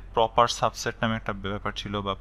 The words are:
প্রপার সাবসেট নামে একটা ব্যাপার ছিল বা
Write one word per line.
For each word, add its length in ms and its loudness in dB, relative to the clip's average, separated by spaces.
প্রপার 340 6
সাবসেট 540 -2
নামে 140 2
একটা 160 -4
ব্যাপার 440 -4
ছিল 240 -4
বা 200 -2